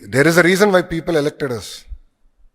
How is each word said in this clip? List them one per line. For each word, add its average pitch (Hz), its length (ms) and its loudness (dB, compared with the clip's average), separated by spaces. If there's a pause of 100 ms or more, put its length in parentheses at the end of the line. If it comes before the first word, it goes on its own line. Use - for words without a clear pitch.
(100)
there 139 220 2
is 165 60 2
a 165 80 4
reason 190 220 2
why 185 140 2 (120)
people 165 220 -4
elected 147 360 -4
us. 107 160 -10 (880)